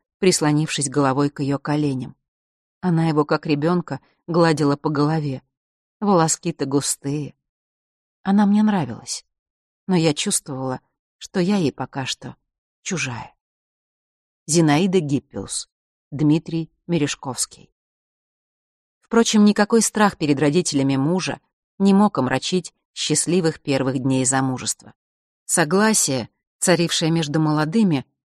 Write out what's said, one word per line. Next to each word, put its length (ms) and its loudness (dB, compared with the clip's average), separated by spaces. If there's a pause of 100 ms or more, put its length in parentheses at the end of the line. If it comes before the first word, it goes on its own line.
(180)
прислонившись 720 0
головой 420 0
к 100 -8
её 180 -2
коленям. 580 -4 (640)
Она 280 2
его, 160 2
как 220 -4
ребёнка, 540 -2 (260)
гладила 500 2
по 140 -4
голове. 520 -2 (580)
Волоски-то 640 0
густые. 680 -4 (880)
Она 240 2
мне 160 2
нравилась, 640 -4 (600)
но 100 0
я 180 2
чувствовала, 640 -6 (380)
что 220 -6
я 160 2
ей 160 0
пока 340 -10
что 300 -12 (460)
чужая. 520 -8 (1120)
Зинаида 540 2
Гиппиус, 680 -6 (420)
Дмитрий 600 -2 (160)
Мережковский. 840 -6 (1300)
Впрочем, 440 2
никакой 380 4
страх 340 0
перед 240 0
родителями 560 0
мужа 440 -2 (380)
не 140 4
мог 240 4
омрачить 580 -2 (200)
счастливых 680 -2
первых 380 -2
дней 260 0
замужества. 680 -4 (500)
Согласие, 840 0 (300)
царившее 500 0
между 300 0
молодыми, 640 0 (240)